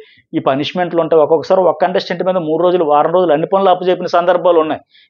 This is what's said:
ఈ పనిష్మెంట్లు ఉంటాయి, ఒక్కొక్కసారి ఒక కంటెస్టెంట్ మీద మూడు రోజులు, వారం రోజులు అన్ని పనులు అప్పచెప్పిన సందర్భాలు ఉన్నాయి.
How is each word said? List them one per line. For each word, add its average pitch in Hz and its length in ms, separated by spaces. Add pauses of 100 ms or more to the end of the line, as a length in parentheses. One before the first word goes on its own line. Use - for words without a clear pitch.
(320)
ఈ 156 80
పనిష్మెంట్లు 165 600
ఉంటాయి, 160 220
ఒక్కొక్కసారి 165 380
ఒక 165 200
కంటెస్టెంట్ 185 440
మీద 185 140
మూడు 160 240
రోజులు, 180 220
వారం 147 280
రోజులు 180 200
అన్ని 160 140
పనులు 190 240
అప్పచెప్పిన 180 360
సందర్భాలు 175 540
ఉన్నాయి. 156 220 (280)